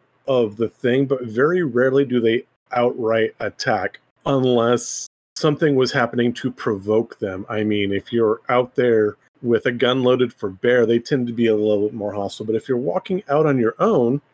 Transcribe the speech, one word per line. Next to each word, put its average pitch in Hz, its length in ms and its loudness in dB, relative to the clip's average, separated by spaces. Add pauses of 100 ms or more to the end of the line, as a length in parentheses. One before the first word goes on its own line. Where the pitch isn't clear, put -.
(280)
of 117 300 0
the 110 120 -2
thing, 131 360 0
but 131 180 -2
very 143 400 0
rarely 131 420 2
do 123 160 0
they 113 240 0 (260)
outright 113 680 0
attack 101 600 -4 (260)
unless 123 840 0 (280)
something 151 400 0
was 131 160 2
happening 120 400 0
to 123 200 -6
provoke 110 680 -2
them. 98 300 -8
I 107 140 -4
mean, 104 280 -2
if 98 220 -6
you're 113 340 0
out 123 280 0
there 113 420 2 (240)
with 117 240 0
a 131 60 0
gun 123 320 0
loaded 123 280 2
for - 180 -8
bear, 120 360 2
they 117 140 2
tend 123 280 -2
to 120 60 -6
be 113 140 0
a 110 80 4
little 104 320 2
bit 110 80 -10
more 101 180 -6
hostile. 101 320 -8
But 110 100 -2
if - 140 -6
you're 127 80 -2
walking 170 500 -4
out 151 200 2
on 139 100 2
your 113 220 0
own, 143 420 2 (120)